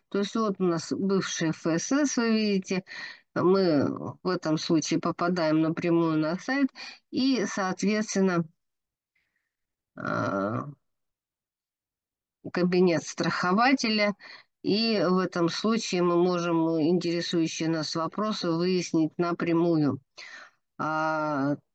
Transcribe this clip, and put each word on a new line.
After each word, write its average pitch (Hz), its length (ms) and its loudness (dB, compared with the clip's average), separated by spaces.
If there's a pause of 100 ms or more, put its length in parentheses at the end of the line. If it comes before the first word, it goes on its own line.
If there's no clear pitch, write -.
То 196 100 -2
есть 202 160 -2
вот 220 240 0
у 185 60 0
нас 170 280 0
бывший 190 580 0
Ф - 160 -6
С 165 260 0
С, 285 240 2
вы 226 160 2
видите, 196 520 0 (500)
мы 175 520 4 (360)
в 175 60 -4
этом 160 300 0
случае 165 420 0
попадаем 170 600 0
напрямую 165 580 2
на 156 200 0
сайт 269 300 0 (440)
и, 254 340 0
соответственно, 190 1000 0 (1500)
э, 98 680 -4 (1900)
кабинет 180 520 2
страхователя. 214 1120 0 (480)
И 214 460 2
в 185 100 4
этом 175 300 0
случае 208 540 -2
мы 175 200 4
можем 170 580 2
интересующие 170 880 0
нас 160 260 -2
вопросы 190 560 -4
выяснить 165 680 0
напрямую. 165 840 2 (800)
А, 151 760 0 (180)